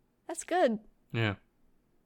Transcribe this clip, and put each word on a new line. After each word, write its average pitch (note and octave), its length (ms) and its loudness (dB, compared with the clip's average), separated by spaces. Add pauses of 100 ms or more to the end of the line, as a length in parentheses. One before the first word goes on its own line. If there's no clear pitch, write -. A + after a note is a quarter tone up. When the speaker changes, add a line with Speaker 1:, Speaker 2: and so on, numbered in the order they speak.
(280)
Speaker 1:
That's E4 160 -10
good. D4+ 340 2 (340)
Speaker 2:
Yeah. A2+ 220 0 (720)